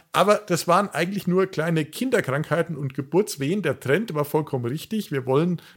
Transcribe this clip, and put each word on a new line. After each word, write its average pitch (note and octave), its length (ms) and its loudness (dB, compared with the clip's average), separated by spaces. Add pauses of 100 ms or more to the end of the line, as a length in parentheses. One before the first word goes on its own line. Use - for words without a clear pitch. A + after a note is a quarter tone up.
(120)
aber G3 240 4
das F#3 300 -2
waren F#3+ 220 4
eigentlich F3+ 380 -4
nur F#3 220 2
kleine D#3+ 360 0
Kinderkrankheiten E3 920 -2
und C#3+ 180 -6
Geburtswehen. D#3+ 640 -2
Der D#3 180 -2
Trend E3+ 360 0
war D3 100 0
vollkommen D3 400 -2
richtig. D#3+ 480 -4
Wir C3 140 -4
wollen D#3+ 340 2 (160)